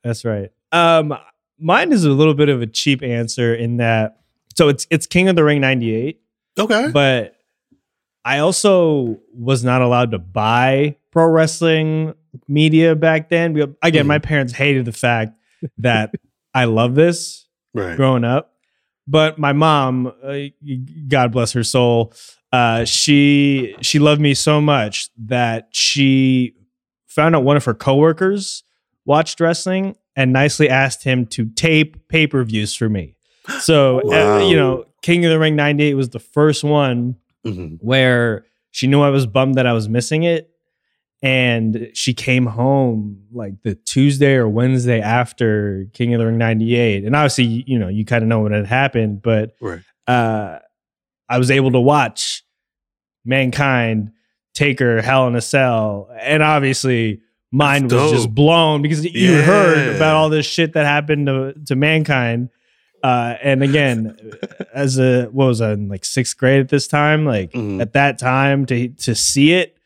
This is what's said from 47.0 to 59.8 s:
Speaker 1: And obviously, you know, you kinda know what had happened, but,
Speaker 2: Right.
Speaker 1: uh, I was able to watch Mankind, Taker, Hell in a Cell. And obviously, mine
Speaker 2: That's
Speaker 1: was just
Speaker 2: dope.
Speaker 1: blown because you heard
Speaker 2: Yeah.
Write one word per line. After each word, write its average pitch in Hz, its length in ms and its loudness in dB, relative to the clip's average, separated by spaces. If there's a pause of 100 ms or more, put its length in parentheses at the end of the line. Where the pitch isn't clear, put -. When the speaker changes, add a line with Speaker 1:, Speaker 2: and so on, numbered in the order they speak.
Speaker 1:
And 120 120 -2
obviously, 120 500 0
you 131 120 -2
know, 95 100 -4
you 107 160 -4
kinda 113 220 0
know 113 140 2
what 107 120 0
had 104 140 -2
happened, 113 560 -2
but, 113 380 -2
Speaker 2:
Right. 87 200 -10 (280)
Speaker 1:
uh, 110 500 0 (680)
I 123 100 -2
was 127 120 0
able 135 220 2
to 127 80 2
watch 131 600 -2 (840)
Mankind, 120 880 0 (420)
Taker, 127 460 0
Hell 131 280 2
in 120 80 -2
a 117 40 -2
Cell. 110 680 -2 (100)
And 151 220 0
obviously, 131 800 0 (320)
mine 139 360 2
Speaker 2:
That's 123 140 2
Speaker 1:
was 151 100 2
just 120 140 0
Speaker 2:
dope. 110 80 -8
Speaker 1:
blown 156 480 2
because 151 220 -4
you 175 380 2
heard 175 360 4
Speaker 2:
Yeah. 135 180 -2